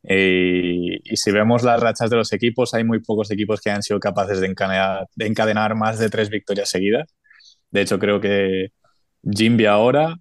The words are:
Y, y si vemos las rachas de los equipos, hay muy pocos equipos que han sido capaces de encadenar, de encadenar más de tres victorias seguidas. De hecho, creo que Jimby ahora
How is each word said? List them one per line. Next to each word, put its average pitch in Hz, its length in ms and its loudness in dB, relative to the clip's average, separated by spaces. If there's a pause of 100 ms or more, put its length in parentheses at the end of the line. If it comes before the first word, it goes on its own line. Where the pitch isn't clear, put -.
Y, 90 920 2 (180)
y 110 40 -4
si - 140 -2
vemos 113 320 2
las 120 180 2
rachas 113 280 0
de 117 60 2
los 110 160 0
equipos, 117 420 -2
hay 113 120 0
muy 113 160 0
pocos 104 280 -4
equipos 104 300 -4
que 104 120 -4
han 101 120 -4
sido 104 160 -2
capaces 98 400 -2
de 92 80 0
encadenar, 95 580 -2 (100)
de 110 120 -6
encadenar 107 480 0
más 110 240 -2
de 113 100 0
tres 107 200 -2
victorias 101 400 -4
seguidas. 101 440 -2 (580)
De 101 100 0
hecho, 98 180 -2
creo 101 220 0
que 98 480 0 (600)
Jimby 110 360 4
ahora 127 560 4